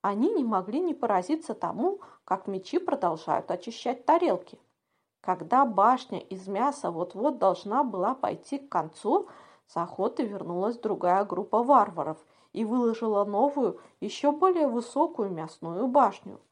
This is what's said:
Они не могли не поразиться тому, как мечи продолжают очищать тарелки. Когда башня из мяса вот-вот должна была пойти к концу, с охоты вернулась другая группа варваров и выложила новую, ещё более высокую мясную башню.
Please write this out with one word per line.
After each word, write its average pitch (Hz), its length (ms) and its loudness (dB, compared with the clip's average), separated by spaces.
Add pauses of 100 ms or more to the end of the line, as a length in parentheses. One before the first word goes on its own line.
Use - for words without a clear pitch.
Они 208 260 2
не 339 140 0
могли 214 360 -2
не 339 140 0
поразиться 226 600 -2
тому, 247 460 -2 (240)
как - 220 -2
мечи 196 320 -4
продолжают 170 720 -2
очищать 226 540 -6
тарелки. 330 540 2 (640)
Когда 185 440 2
башня 220 560 2
из 190 260 -12
мяса 202 440 -2
вот-вот 190 480 -4
должна 202 440 2
была 208 320 -2
пойти - 440 -6
к - 100 -14
концу, 202 600 -2 (380)
с - 120 -10
охоты 190 480 -2
вернулась 202 520 -4
другая 185 460 2
группа 202 380 0
варваров 196 560 4 (340)
и 220 140 -4
выложила 226 580 2
новую, 226 560 0 (200)
ещё 285 300 0
более 320 380 4
высокую 240 600 -2
мясную 165 580 -6
башню. 226 500 2 (140)